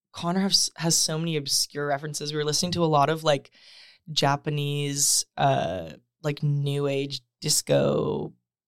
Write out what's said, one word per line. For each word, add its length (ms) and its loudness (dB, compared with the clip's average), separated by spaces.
Connor 300 -2
has, 340 2
has 220 2
so 200 0
many 200 -2
obscure 500 -2
references. 460 -4
We 40 -4
were 60 -2
listening 300 0
to 100 2
a 40 4
lot 220 6
of, 140 -2
like, 280 2
Japanese, 1120 0
uh, 540 0
like, 220 -4
new 440 0
age 340 -4
disco 920 0